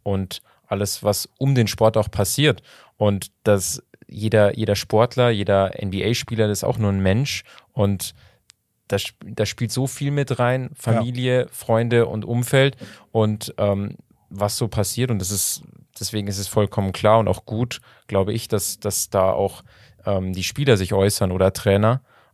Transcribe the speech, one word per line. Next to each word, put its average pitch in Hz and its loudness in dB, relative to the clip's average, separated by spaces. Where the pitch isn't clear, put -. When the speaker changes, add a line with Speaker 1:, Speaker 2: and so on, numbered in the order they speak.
Speaker 1:
und 98 -4
alles, 101 -2
was 104 0
um 139 2
den 117 4
Sport 110 2
auch 107 0
passiert. 104 0
Und 101 0
dass 101 2
jeder, 104 2
jeder 101 0
Sportler, 120 2
jeder 98 0
N-B-A-Spieler, 107 -2
das 104 -2
ist - -6
auch 113 -2
nur 107 0
ein 98 0
Mensch 101 0
und 101 -2
da - -2
sp-, - -8
da 107 -4
spielt - -6
so 131 -2
viel 143 -6
mit 143 -2
rein: 123 0
Familie, 123 0
Speaker 2:
Ja. 123 -6
Speaker 1:
Freunde 117 0
und 107 -4
Umfeld. 135 2
Und, 107 0
ähm, 101 -2
was 104 -2
so 113 -4
passiert 120 -2
und 104 -2
das 92 -4
ist, - -4
deswegen 101 -6
ist 98 -6
es 101 -8
vollkommen 101 0
klar 110 4
und 107 2
auch - -2
gut, 117 -6
glaube 98 0
ich, 113 -6
dass, - -4
dass - -4
da 95 2
auch, 95 -2
ähm, 95 -2
die 92 -6
Spieler 135 2
sich 92 -2
äußern 98 2
oder 92 4
Trainer, 107 2